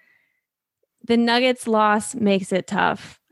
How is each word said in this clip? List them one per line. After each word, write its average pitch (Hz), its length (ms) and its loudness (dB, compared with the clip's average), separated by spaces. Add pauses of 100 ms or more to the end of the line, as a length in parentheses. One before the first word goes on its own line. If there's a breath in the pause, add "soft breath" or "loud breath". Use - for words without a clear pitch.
(1040 soft breath)
the 233 140 0
Nuggets 240 500 0
loss 214 480 0
makes 196 360 0
it 180 160 -2
tough. 185 520 -4 (120)